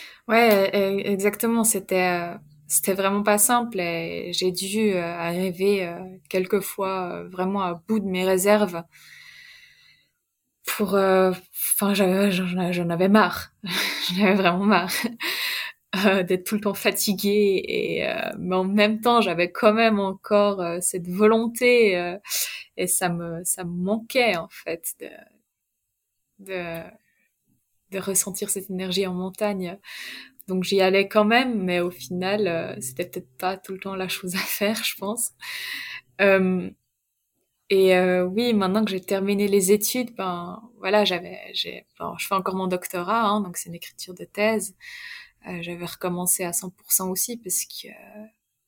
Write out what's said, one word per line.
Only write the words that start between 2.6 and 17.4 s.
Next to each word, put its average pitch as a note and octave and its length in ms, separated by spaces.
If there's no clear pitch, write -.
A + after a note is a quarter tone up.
c'était - 260
vraiment G3 300
pas G#3 140
simple A#3 420
et E3+ 540
j'ai F#3 180
dû, G3 420
euh, F3 100
arriver, F3 800
euh, E3+ 140
quelquefois, F#3+ 840
euh, F3 160
vraiment F#3 320
à F3 140
bout A3 120
de G3 80
mes F#3 180
réserves F#3+ 580
pour, G3+ 300
euh, F#3+ 360
enfin, G3+ 200
j'avais, G3 380
j'en, F3+ 400
j'en F3 180
avais F3 200
marre. G3+ 440
<laughs> G3+ 60
J'en F#3 140
avais G3 120
vraiment F#3+ 300
marre, G3+ 280
<laughs> - 600
euh, F#3+ 160
d'être F3+ 240
tout G#3+ 100
le G#3 60
temps G3 140
fatiguée G3+ 920